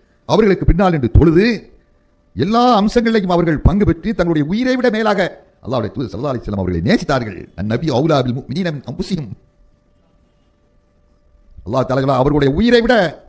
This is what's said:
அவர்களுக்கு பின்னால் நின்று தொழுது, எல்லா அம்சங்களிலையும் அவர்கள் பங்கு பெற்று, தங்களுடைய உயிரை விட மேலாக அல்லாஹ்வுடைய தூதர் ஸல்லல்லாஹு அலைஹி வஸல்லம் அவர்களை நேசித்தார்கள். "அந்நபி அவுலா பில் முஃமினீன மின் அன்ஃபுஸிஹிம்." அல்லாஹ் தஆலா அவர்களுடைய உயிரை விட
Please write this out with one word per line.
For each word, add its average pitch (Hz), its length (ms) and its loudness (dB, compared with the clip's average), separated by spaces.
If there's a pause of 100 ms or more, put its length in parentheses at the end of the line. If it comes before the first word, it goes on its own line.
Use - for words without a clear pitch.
(260)
அவர்களுக்கு 185 400 2
பின்னால் 180 260 2
நின்று 131 200 0
தொழுது, 175 600 2 (640)
எல்லா 220 460 2
அம்சங்களிலையும் 220 500 0
அவர்கள் 170 280 0
பங்கு 196 260 2
பெற்று, 196 300 -2
தங்களுடைய 165 320 0
உயிரை 247 280 -2
விட 254 140 0
மேலாக 208 540 -2 (240)
அல்லாஹ்வுடைய 110 240 -4
தூதர் 98 280 -8
ஸல்லல்லாஹு 131 180 -4
அலைஹி - 60 -10
வஸல்லம் 104 140 -6
அவர்களை 90 240 -2
நேசித்தார்கள். 127 720 -2
"அந்நபி 113 320 -4
அவுலா 143 360 2
பில் 123 120 -4
முஃமினீன 160 360 -6
மின் 143 120 -10
அன்ஃபுஸிஹிம்." 156 460 -8 (2250)
அல்லாஹ் 120 240 -2
தஆலா 135 260 0
அவர்களுடைய 139 380 2
உயிரை 233 280 2
விட 220 480 0